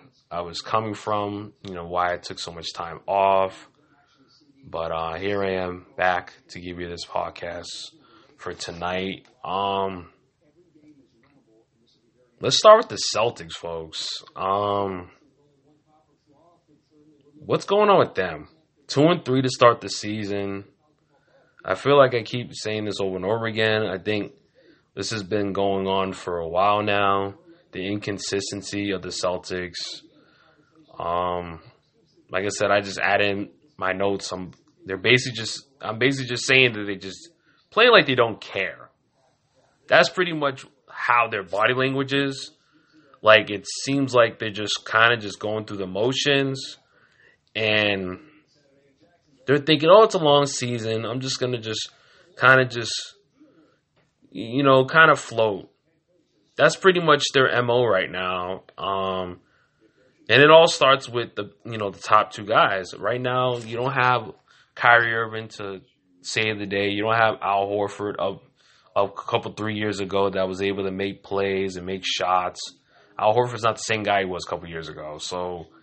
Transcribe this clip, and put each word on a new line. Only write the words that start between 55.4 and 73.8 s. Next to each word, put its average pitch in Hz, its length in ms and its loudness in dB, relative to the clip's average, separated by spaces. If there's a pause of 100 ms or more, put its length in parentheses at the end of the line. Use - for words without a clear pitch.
That's 151 200 4
pretty 185 240 4
much 151 320 4
their 131 160 6
M 120 220 0
O 123 140 4
right 95 260 0
now. 92 540 -6 (140)
Um, 95 640 -4 (880)
and 120 140 8
it 151 80 10
all 165 180 10
starts 135 400 2
with 117 260 -6
the, 104 160 -8 (140)
you 113 140 -10
know, 104 120 -4
the 90 80 -16
top 107 320 4
two 110 140 -12
guys. 101 500 0
Right 113 260 -4
now, 127 360 -2
you 113 200 -10
don't 127 160 -4
have 123 400 0 (420)
Kyrie 117 400 4
Irving 113 420 -4
to 98 240 -10 (420)
save 110 360 -2
the 101 80 -6
day. 101 240 0
You 104 120 -2
don't 110 140 2
have 113 260 2
Al 98 260 0
Horford 101 500 -4
of, 98 220 -4 (540)
of 101 160 0
a - 20 -18
couple, - 400 -6
three 107 240 -6
years 104 240 -4
ago 98 300 0
that 95 160 -2
was 92 160 -6
able 98 220 -2
to 95 80 -4
make 98 300 -6
plays 98 540 -2
and 87 100 -12
make 95 180 -8
shots. 90 560 -2 (580)
Al 107 160 4
Horford's 120 280 -2
not 110 140 2
the - 60 -14